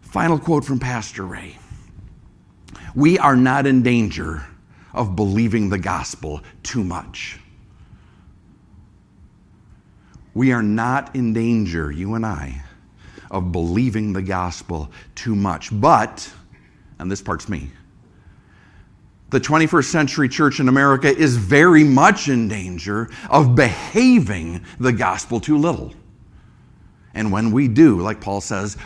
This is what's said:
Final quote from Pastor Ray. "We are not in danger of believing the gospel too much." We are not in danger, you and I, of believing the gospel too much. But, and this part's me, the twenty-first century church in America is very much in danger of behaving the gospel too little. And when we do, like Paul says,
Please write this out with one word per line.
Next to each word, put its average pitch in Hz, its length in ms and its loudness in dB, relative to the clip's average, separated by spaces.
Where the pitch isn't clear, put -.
Final 165 300 0
quote 147 260 -2
from 135 140 -4
Pastor 120 440 -8
Ray. 90 360 -14
"We 160 240 4
are 139 160 4
not 131 320 2
in 131 160 4
danger 101 600 -2
of 104 240 -4
believing 104 540 0
the 101 80 -2
gospel 87 640 -8
too 117 200 -6
much." - 560 -10
We 127 180 2
are 120 120 0
not 117 520 -2
in 117 180 -2
danger, 104 580 -2
you 92 240 -6
and 113 100 -4
I, 71 380 -8
of 90 220 -6
believing 101 640 -2
the 95 100 -4
gospel 90 680 -6
too 113 220 -4
much. 98 340 -2
But, 110 540 0
and 90 140 -8
this 98 100 -8
part's 82 260 -8
me, 67 240 -8
the 135 100 2
twenty-first 156 520 2
century 147 360 0
church 139 320 0
in 131 100 2
America 139 460 4
is 135 220 2
very 151 460 6
much 151 440 4
in 120 200 0
danger 98 640 -6
of 131 240 4
behaving 117 1080 2
the 123 120 2
gospel 104 480 -2
too 151 180 0
little. 151 360 -2
And 107 160 -4
when 107 200 0
we 131 160 2
do, 117 320 6
like 104 220 -6
Paul 101 180 -6
says, 104 460 -8